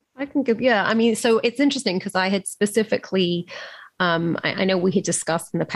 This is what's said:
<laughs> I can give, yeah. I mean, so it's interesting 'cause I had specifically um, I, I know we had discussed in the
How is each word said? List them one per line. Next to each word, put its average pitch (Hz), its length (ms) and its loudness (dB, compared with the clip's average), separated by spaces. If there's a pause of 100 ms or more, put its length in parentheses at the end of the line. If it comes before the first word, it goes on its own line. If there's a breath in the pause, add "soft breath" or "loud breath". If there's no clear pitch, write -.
<laughs> - 120 -20
I 269 100 -6
can 277 160 -2
give, 240 180 0
yeah. 233 240 2
I 202 80 0
mean, 226 240 4
so 226 220 2
it's 233 200 0
interesting 262 400 2
'cause 190 160 -6
I 185 140 0
had 196 180 -2
specifically 190 1040 -2 (540 loud breath)
um, 170 400 2
I, 165 60 -2 (140)
I - 20 2
know 190 120 2
we 180 140 0
had - 140 0
discussed - 500 -4
in 170 60 -2
the 165 40 -2 (120)